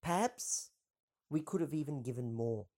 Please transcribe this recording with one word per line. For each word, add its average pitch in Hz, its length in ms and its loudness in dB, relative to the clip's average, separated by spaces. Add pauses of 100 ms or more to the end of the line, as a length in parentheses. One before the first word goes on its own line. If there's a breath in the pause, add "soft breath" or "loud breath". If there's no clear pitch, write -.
Perhaps - 680 0 (580)
we 151 140 2
could 190 180 0
have 151 140 0
even 147 280 0
given 120 300 -2
more. 113 320 0 (140)